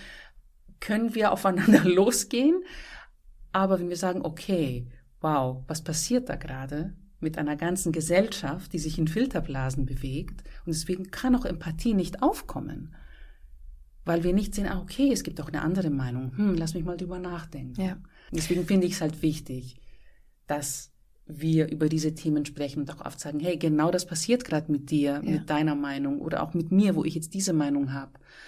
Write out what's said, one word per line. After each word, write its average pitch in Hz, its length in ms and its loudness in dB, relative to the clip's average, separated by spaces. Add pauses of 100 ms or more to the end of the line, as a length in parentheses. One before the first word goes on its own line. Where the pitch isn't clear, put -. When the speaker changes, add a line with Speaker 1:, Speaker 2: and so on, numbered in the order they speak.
(840)
Speaker 1:
können 226 320 0
wir 214 160 4
aufeinander 190 520 6
<laughs> - 20 4
losgehen. 240 760 4 (920)
Aber 190 260 4
wenn 175 100 -2
wir 175 80 -4
sagen, 180 260 0
okay, 147 640 -2 (340)
wow, 131 460 2
was 156 160 -4
passiert 247 460 0
da - 60 -2
gerade 139 580 -6 (260)
mit 156 180 -2
einer 147 180 0
ganzen 170 380 0
Gesellschaft, 165 800 0
die 175 60 -2
sich 156 200 -4
in 160 80 4
Filterblasen 139 800 -2
bewegt, - 560 -6 (240)
und 170 100 -2
deswegen 185 360 -4
kann 247 240 2
auch 247 100 0
Empathie 165 480 -2
nicht 185 280 0
aufkommen, - 720 -2 (1120)
weil 170 200 2
wir 180 80 4
nicht 208 200 2
sehen, 202 140 -2
ah, 185 140 -2
okay, 277 320 2
es - 100 -2
gibt - 160 -8
auch 156 80 -8
eine 147 140 -4
andere 175 280 2
Meinung, 127 460 -2
hm, 202 200 2
lass 165 180 -2
mich 170 100 -4
mal 175 140 -4
drüber 180 220 -6
nachdenken. 160 640 -8
Speaker 2:
Ja. 185 120 0
Speaker 1:
Und 196 80 -12 (320)
deswegen 170 320 0
finde 185 220 4
ich's - 120 -2
halt 156 220 -2
wichtig, 127 580 -4 (680)
dass - 440 -6 (340)
wir 156 460 2
über 156 160 0
diese 156 260 0
Themen 151 320 0
sprechen 147 360 -6
und 139 100 -4
auch - 140 -12
oft - 160 -10
sagen, 151 180 -6
hey, 175 160 0
genau 156 360 4
das 180 140 0
passiert 233 380 0
gerade - 260 -2
mit 143 220 0
dir, 143 320 2
Speaker 2:
Ja. 151 80 0
Speaker 1:
mit 151 180 0
deiner 294 260 4
Meinung 277 440 -2
oder - 240 -2
auch 156 100 -8
mit 165 200 0
mir, 190 240 6
wo - 80 0
ich 156 100 -4
jetzt - 180 -8
diese 190 200 0
Meinung 143 400 2
hab. 135 260 -10 (280)